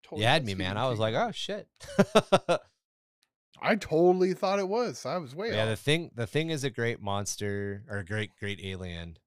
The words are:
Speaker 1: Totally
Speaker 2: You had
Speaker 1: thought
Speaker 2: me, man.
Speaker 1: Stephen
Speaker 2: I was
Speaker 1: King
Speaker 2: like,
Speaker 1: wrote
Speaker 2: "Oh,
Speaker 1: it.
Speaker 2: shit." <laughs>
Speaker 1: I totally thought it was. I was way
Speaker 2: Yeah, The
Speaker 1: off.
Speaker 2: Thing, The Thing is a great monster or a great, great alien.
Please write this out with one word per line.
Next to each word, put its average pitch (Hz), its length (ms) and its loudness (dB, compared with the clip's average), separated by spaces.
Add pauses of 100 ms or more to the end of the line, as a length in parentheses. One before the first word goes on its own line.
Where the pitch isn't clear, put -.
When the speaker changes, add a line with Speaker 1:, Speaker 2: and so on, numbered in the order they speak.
Speaker 1:
Totally - 180 -6
Speaker 2:
You 107 60 6
had 147 160 6
Speaker 1:
thought - 40 -6
Speaker 2:
me, 98 60 -2
man. 92 140 -2
Speaker 1:
Stephen 98 100 -2
Speaker 2:
I 127 120 0
was 117 80 0
Speaker 1:
King 107 40 0
Speaker 2:
like, 110 140 0
Speaker 1:
wrote 156 80 2
Speaker 2:
"Oh, 240 60 -2
Speaker 1:
it. - 60 -10
Speaker 2:
shit." - 1200 2
<laughs> - 1000 -20
Speaker 1:
I 208 140 4
totally 180 580 4
thought 196 260 0
it 190 80 -2
was. 202 380 -2
I 147 120 -4
was 139 180 -10
way 214 160 -6
Speaker 2:
Yeah, 107 140 2
The 110 80 0
Speaker 1:
off. 104 60 -6
Speaker 2:
Thing, 160 360 0
The 117 120 -4
Thing 160 220 -2
is 147 140 -2
a 139 60 0
great 117 320 -4
monster 101 880 -4
or 104 100 -6
a 95 60 -8
great, 107 340 -4
great 101 240 -6
alien. 87 640 -10